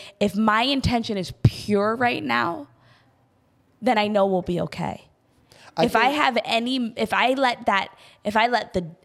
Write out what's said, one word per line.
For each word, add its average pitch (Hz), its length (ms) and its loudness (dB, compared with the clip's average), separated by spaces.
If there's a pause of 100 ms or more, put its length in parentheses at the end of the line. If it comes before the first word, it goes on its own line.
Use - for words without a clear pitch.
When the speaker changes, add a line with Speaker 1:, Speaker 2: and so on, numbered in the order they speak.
(200)
Speaker 1:
if 202 160 -2
my 220 280 2
intention 240 540 0
is 180 160 -6 (100)
pure 208 520 2
right 247 280 0
now, 285 440 -2 (1120)
then 226 160 0
I 208 100 2
know 202 180 2
we'll 185 160 2
be 175 200 -2
okay. 160 420 -8 (720)
Speaker 2:
I 190 100 2
Speaker 1:
If 233 100 0
I 226 120 4
Speaker 2:
think 285 80 0
Speaker 1:
have 277 300 2
any, 233 500 -2
if 208 180 -4
I 220 200 2
let 254 340 -2
that, 196 220 0 (340)
if 208 120 -4
I 220 120 4
let 220 260 -2
the 180 140 -4 (180)